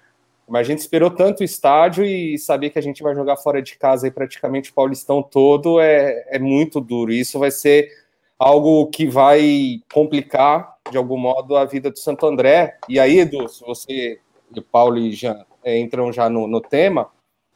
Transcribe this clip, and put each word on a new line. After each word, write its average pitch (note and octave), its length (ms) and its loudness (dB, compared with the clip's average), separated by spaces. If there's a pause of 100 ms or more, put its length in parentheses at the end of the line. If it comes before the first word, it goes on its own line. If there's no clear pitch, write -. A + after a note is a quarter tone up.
(480)
Mas A#2+ 200 -2
a C#3+ 40 -4
gente D3+ 80 -4
esperou E3 300 0
tanto F#3 300 0
o G3+ 40 -4
estádio E3 600 2
e F3 320 -6
saber D3 320 -4
que D3+ 80 -6
a D3+ 40 -4
gente C#3+ 200 -8
vai D3 140 -4
jogar C#3 220 -4
fora C3+ 240 -4
de - 160 -14
casa C3+ 280 0
aí C3 60 -4
praticamente C3+ 600 -8
o - 20 -20
Paulistão C3+ 500 -2
todo C#3+ 560 2
é, C#3+ 500 2
é C3+ 80 -6
muito C#3 440 -2
duro. A#2 300 -4
E A#2 100 -2
isso C3+ 180 -8
vai C#3 100 0
ser D3 400 2 (480)
algo D3 500 4
que D3+ 200 -4
vai C#3 720 4 (120)
complicar, D3 840 0 (160)
de B2+ 60 -2
algum B2+ 200 -4
modo, C3 380 -2
a C#3 80 2
vida C3+ 260 -6
do - 80 -16
Santo D3+ 280 -4
André. D3 520 2 (120)
E C3 100 0
aí, D3 200 6
Edu, C#3+ 280 -2
se - 160 -20
você, B2 560 -10 (360)
o A2 60 -14
Paulo A#2+ 360 0
e A2+ 160 -4
Jean, G#2+ 320 -10 (180)
é, A#2+ 160 -2
entram A#2+ 320 -6
já A2+ 180 -2
no, A2+ 160 -4
no A2 140 -4
tema, D3+ 500 -2 (460)